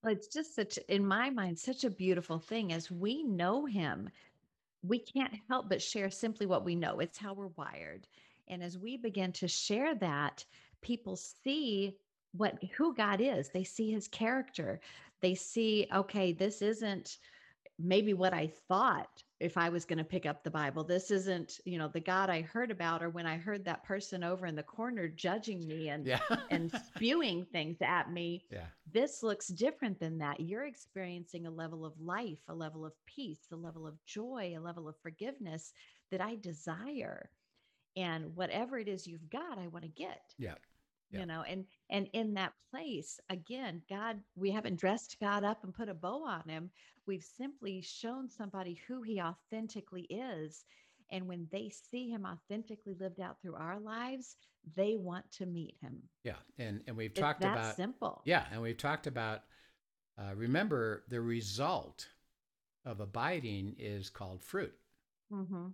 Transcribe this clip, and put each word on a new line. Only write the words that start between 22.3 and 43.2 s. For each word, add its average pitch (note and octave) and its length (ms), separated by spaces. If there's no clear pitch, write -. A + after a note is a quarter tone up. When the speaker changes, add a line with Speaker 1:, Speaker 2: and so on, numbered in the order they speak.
Speaker 1:
heard A3+ 300
about, E3+ 320
or E3+ 60
when E3+ 160
I D#3+ 120
heard G3 280
that E3+ 180
person F#3+ 400
over F3+ 220
in D#3+ 100
the D3+ 80
corner A3 440
judging F3+ 600
me D#3 220
and, D3 160
Speaker 2:
Yeah. B2+ 140
<laughs> A#3 220
Speaker 1:
and E3 200
spewing A3+ 580
things D#3+ 360
at E3+ 300
me. F3 400
Speaker 2:
Yeah. F2 140
Speaker 1:
This B3 320
looks G3+ 240
different G#3+ 520
than D#3+ 200
that. C#3+ 200
You're G3+ 280
experiencing F3 760
a E3 60
level D#3+ 340
of D#3 140
life, F3 480
a E3 60
level D#3+ 320
of D#3 80
peace, A3+ 460
a E3+ 40
level D#3+ 320
of D#3 80
joy, G#3+ 500
a D#3+ 60
level E3+ 260
of D#3 140
forgiveness F#3 720
that F#3 100
I A3 140
desire. F#3+ 960
And E3 380
whatever A3+ 420
it G#3+ 100
is F#3+ 200
you've E3 220
got, C#4+ 280
I F3 100
wanna E3 220
get. - 480
Speaker 2:
Yeah. F#2+ 180
Speaker 1:
You G3 100
Speaker 2:
Yeah. F#3 60
Speaker 1:
know, E3 160
and, F#3+ 240
and G3 240
in A3 220
that F#3+ 180
place, B3 480